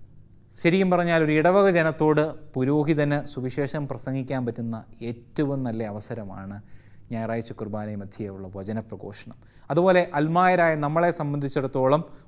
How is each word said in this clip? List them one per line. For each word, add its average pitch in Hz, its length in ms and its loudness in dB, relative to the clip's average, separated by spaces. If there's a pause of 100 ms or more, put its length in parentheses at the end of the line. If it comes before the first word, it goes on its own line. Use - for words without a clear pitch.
(600)
ശരിക്കും 190 340 4
പറഞ്ഞാൽ 170 320 2
ഒരു 151 140 2
ഇടവക 185 280 6 (100)
ജനത്തോട് 156 440 4 (340)
പുരോഹിതന് 147 640 2 (140)
സുവിശേഷം 135 600 -6
പ്രസംഗിക്കാൻ 131 560 -6
പറ്റുന്ന 117 280 -6 (340)
ഏറ്റവും 139 580 -4
നല്ല 113 160 -4 (100)
അവസരമാണ് 101 640 -12 (560)
ഞായറാഴ്ച 113 460 -4
കുർബാനയും 107 440 -8
മധ്യേ 98 320 -10
ഉള്ള 95 100 -12 (120)
വചന 101 200 -6 (120)
പ്രഘോഷണം. 98 480 -14 (340)
അതുപോലെ 180 300 6 (180)
അൽമായരായ 170 540 4 (120)
നമ്മളെ 165 320 2
സംബന്ധിച്ചിടത്തോളം 143 840 0 (260)